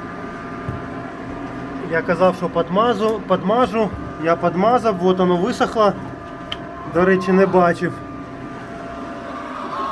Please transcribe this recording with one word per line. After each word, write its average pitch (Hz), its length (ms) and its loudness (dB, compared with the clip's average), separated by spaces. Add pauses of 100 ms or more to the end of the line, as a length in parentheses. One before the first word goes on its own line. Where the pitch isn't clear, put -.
(1900)
Я 165 100 2
казав, 180 340 4
що 180 140 -2
подмазу, 208 760 2
подмажу. 202 640 2 (340)
Я 165 120 4
подмазав, 202 600 4
вот 185 220 4
воно 180 200 4
висохло. 220 560 2 (1000)
До 175 120 4
речі, 185 260 4
не 190 140 6
бачив. 175 480 4 (2000)